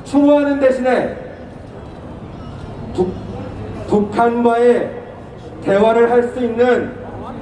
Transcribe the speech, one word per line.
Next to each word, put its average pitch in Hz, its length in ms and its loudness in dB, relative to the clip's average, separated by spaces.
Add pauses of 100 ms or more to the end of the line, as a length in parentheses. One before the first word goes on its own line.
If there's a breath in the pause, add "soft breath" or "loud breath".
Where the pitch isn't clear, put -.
추모하는 285 560 4
대신에 254 560 2 (1800)
북-, - 200 0 (720)
북한과의 233 1040 2 (720)
대화를 226 480 4
할 240 120 4
수 240 180 -4
있는 233 500 2 (500)